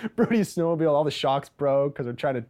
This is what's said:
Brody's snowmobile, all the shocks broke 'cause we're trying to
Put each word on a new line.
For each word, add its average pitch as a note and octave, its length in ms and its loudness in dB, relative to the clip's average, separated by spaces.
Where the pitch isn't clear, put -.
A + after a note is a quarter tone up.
Brody's A3 400 0
snowmobile, E3 360 2
all D3 120 2
the D3 80 0
shocks C#3 380 -2
broke C#3 460 0
'cause B2 100 -6
we're A#2+ 80 -6
trying C3+ 220 -2
to A#2+ 140 -4